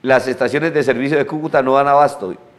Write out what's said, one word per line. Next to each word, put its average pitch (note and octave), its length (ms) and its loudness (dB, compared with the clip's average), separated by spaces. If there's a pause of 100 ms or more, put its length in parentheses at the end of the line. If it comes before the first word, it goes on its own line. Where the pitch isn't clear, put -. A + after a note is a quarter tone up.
Las B2+ 260 2
estaciones C3+ 460 -2
de D3 80 0
servicio C3+ 340 -2
de C#3+ 80 0
Cúcuta D3+ 380 -2
no C3 120 0
dan C#3 120 2
abasto C#3 480 2 (240)